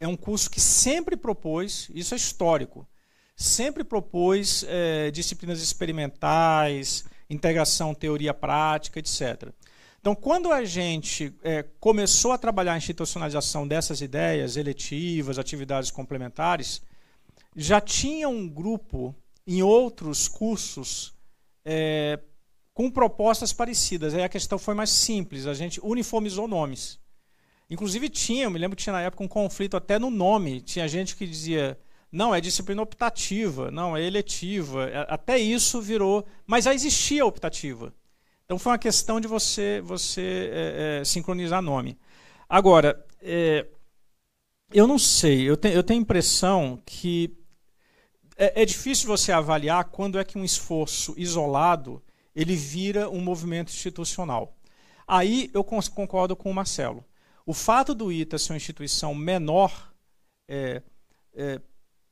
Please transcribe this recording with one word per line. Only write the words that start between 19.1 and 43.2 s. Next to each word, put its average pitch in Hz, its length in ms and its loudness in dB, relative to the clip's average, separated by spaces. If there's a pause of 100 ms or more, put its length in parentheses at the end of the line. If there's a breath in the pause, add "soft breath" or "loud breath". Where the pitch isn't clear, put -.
em 185 160 0
outros 208 640 4
cursos, - 840 -6 (520)
é, 156 540 0 (540)
com 247 180 0
propostas 226 640 2
parecidas. 185 640 -2
Aí 180 80 0
a 180 60 0
questão 190 300 -4
foi 208 160 -2
mais 208 160 0
simples, 165 560 0
a 147 80 -2
gente 165 280 -6
uniformizou 214 680 -2
nomes. 151 500 -4 (680)
Inclusive 208 400 -4
tinha, 269 360 -2
eu 226 60 0
me 175 80 -4
lembro 185 180 -4
que - 60 -8
tinha 208 100 -2
na 180 100 -2
época 185 220 -6
um 185 40 -6
conflito 202 480 -2
até 202 220 2
no 247 120 0
nome. 185 500 2
Tinha 165 260 -4
gente 175 300 -4
que 196 100 -6
dizia, 156 520 -2 (320 soft breath)
"Não, 202 240 2
é 175 60 2
disciplina 190 400 -2
optativa, 202 880 -2
não, 165 260 -4
é 160 80 0
eletiva." 180 840 -2
A-, 147 280 -4
até 247 240 0
isso 233 420 2
virou, 202 440 0 (220 soft breath)
mas 226 180 4
já 269 100 6
existia 285 480 0
a 254 40 6
optativa. - 640 -6 (520)
Então 180 140 -4
foi 247 140 2
uma 233 60 4
questão 226 420 0
de 220 60 -4
você, 208 580 -2
você, 185 680 -4
é, 151 480 -4
é, 143 40 -6
sincronizar 175 560 -2
nome. 131 380 -4 (500 soft breath)
Agora, 175 560 8 (160)